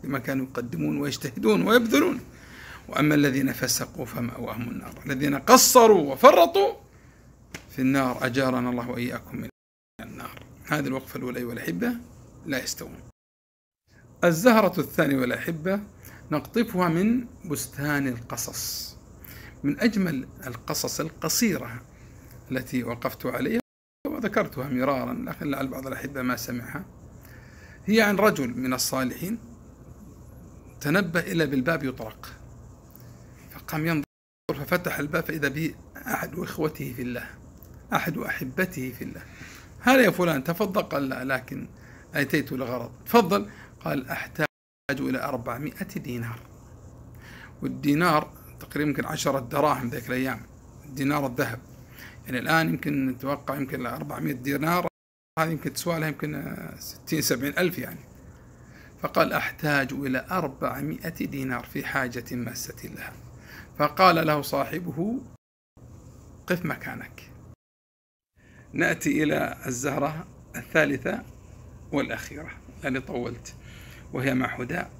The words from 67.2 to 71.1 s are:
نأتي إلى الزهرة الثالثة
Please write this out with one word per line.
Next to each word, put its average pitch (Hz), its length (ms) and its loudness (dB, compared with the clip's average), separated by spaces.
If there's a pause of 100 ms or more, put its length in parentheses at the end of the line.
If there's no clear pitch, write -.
نأتي 160 500 2
إلى 151 340 2 (100)
الزهرة 139 600 -2 (300)
الثالثة - 680 0 (720)